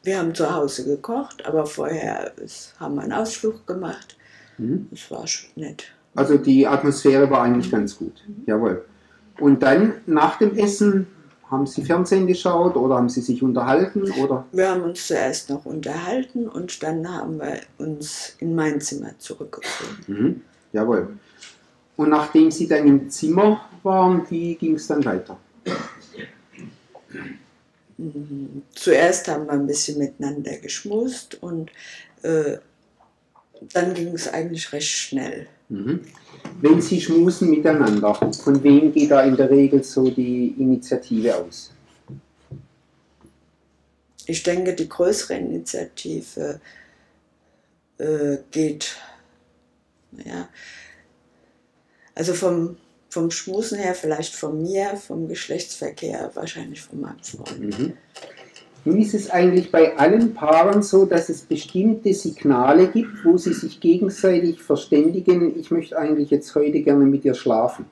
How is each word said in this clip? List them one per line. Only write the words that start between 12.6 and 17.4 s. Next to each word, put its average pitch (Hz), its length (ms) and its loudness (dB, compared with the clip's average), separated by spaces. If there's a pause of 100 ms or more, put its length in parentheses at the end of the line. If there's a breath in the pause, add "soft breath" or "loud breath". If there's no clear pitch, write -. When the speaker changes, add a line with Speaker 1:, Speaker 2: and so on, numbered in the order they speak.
Speaker 2:
oder 127 220 2
haben 123 120 2
Sie 123 120 -2
sich 123 200 -2
unterhalten, 135 600 0 (180)
oder? 131 300 -2
Speaker 1:
Wir 185 180 0
haben 180 140 -2
uns 170 240 -8
zuerst 135 420 -4
noch 143 160 -8
unterhalten 175 840 -6
und 175 340 -10
dann 165 280 -6
haben 160 280 -8
wir 147 220 -8 (180)